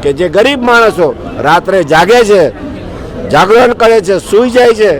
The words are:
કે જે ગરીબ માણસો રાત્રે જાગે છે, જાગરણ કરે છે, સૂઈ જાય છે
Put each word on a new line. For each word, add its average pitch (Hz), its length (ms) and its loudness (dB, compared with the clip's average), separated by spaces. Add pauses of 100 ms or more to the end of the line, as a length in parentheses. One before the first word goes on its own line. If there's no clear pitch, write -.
કે 143 100 -2
જે 170 160 -4
ગરીબ 240 340 -2
માણસો 220 520 0 (240)
રાત્રે 175 440 0
જાગે 180 400 2
છે, 196 260 2 (800)
જાગરણ 226 440 2
કરે 226 280 2
છે, 185 180 -2
સૂઈ 240 300 0
જાય 240 240 2
છે 208 260 0